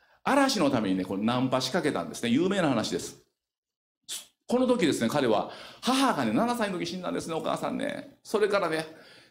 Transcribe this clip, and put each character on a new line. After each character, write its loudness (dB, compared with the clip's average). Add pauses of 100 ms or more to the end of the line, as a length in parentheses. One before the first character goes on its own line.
(220)
嵐 2
の 2
た 2
め -2
に 2
ね、 -2
こ -4
れ -2
ナ 2
ン 0
パ 2
し -4
か 0
け 0
た -2
ん -8
で -12
す -8
ね。 0
有 4
名 0
な 2
話 0
で -2
す。 -10 (1200)
こ 0
の 4
時 2
で 4
す -2
ね、 0
彼 2
は、 2 (300)
母 2
が -2
ね、 0
七 2
歳 -2
の -4
時 -4
死 -8
ん -8
だ -4
ん -4
で -2
す -8
ね、 -6
お -2
母 -2
さ -4
ん -4
ね。 -8
そ -2
れ 4
か 2
ら 0
ね、 -2 (460)